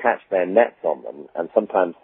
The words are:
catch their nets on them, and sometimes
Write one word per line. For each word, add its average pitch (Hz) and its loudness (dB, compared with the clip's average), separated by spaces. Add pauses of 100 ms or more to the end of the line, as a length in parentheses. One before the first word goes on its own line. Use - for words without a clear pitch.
catch 117 0 (100)
their 90 0
nets 110 2
on 73 -2
them, 67 -14
and 82 -6
sometimes 95 0